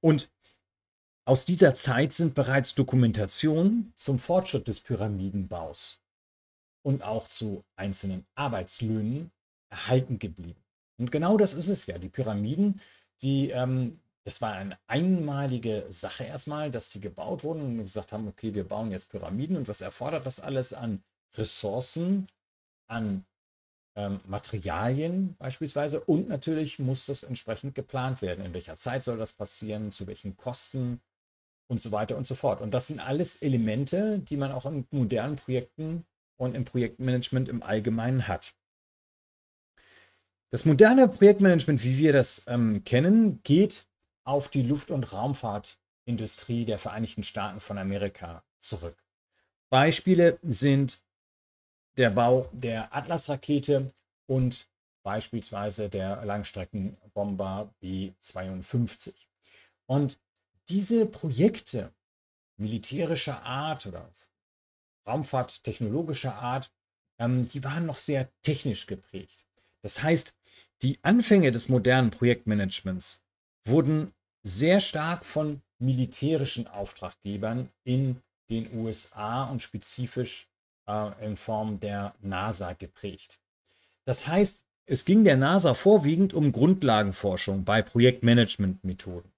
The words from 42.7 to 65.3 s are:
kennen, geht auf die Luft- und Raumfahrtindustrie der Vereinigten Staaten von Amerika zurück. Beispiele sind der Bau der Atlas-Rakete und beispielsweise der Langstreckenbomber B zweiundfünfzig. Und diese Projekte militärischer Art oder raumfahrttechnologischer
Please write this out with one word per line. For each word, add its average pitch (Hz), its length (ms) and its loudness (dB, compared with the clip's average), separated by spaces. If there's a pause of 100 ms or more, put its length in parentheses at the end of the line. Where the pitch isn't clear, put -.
kennen, 180 600 4
geht 185 440 4 (380)
auf 139 240 -2
die 135 140 0
Luft- 143 280 -2
und 135 220 -4
Raumfahrtindustrie 113 1500 -6
der 107 120 -2
Vereinigten 107 460 -6
Staaten 101 380 -6
von 101 160 -8
Amerika 98 640 -6 (160)
zurück. 85 420 -10 (680)
Beispiele 165 720 4
sind 139 600 0 (920)
der 123 140 4
Bau 123 420 4
der 113 420 -6
Atlas-Rakete 139 1000 -2 (340)
und 127 400 0 (360)
beispielsweise 104 840 -6
der 98 380 -4
Langstreckenbomber 101 1500 -6
B 95 400 -6
zweiundfünfzig. - 1080 -6 (560)
Und 135 340 -2 (500)
diese 208 360 2
Projekte 147 840 -2 (640)
militärischer 135 840 -4
Art 143 440 -6
oder 85 220 -14 (1000)
raumfahrttechnologischer 127 1300 -4